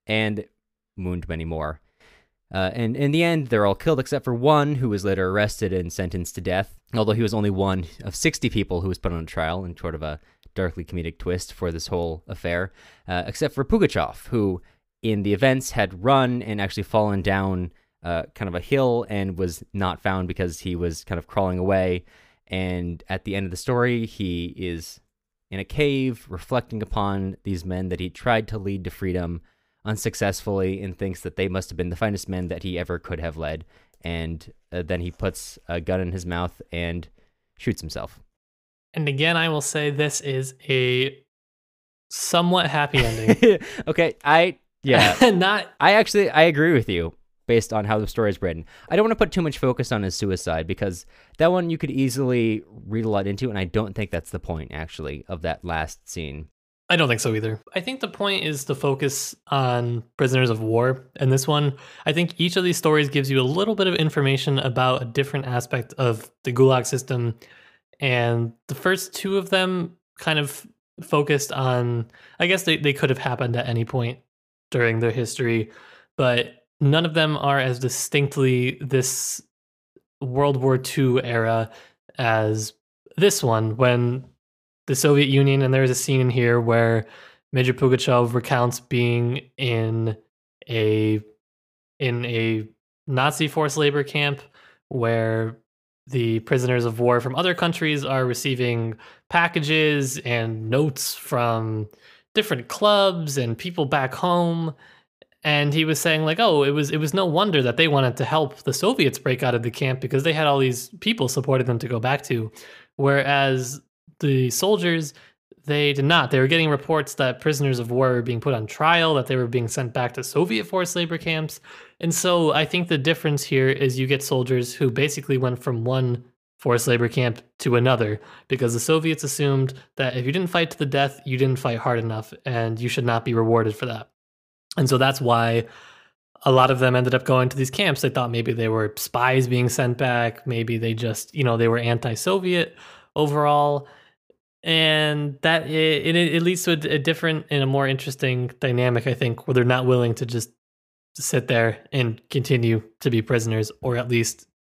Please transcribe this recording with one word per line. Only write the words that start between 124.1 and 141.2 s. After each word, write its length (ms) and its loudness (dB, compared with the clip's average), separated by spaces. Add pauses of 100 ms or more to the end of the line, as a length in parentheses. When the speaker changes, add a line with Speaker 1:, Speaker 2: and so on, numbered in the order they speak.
Speaker 2:
soldiers 520 -2
who 160 0
basically 460 -2
went 260 -2
from 220 -4
one 400 0 (400)
forced 220 2
labor 220 4
camp 340 -2 (160)
to 180 2
another, 420 2 (300)
because 240 0
the 80 -2
Soviets 420 0
assumed 520 0 (220)
that 200 -2
if 80 -4
you 80 0
didn't 160 -2
fight 220 0
to 80 -12
the 80 -2
death, 400 0
you 100 -2
didn't 220 2
fight 180 -2
hard 220 0
enough, 340 -6 (140)
and 340 -2
you 80 -2
should 160 -2
not 180 2
be 120 -2
rewarded 420 2
for 80 -10
that. 240 -8 (680)
And 100 4
so 80 4
that's 240 2
why 460 2 (760)
a 80 4
lot 200 8
of 80 0
them 180 4
ended 180 2
up 120 0
going 240 4
to 80 -10
these 120 -2
camps. 300 0
They 80 0
thought 220 -2
maybe 240 -2
they 140 -2
were 280 -2
spies 500 2
being 220 2
sent 300 -2
back. 480 -2
Maybe 320 -2
they 160 -2
just, 400 -6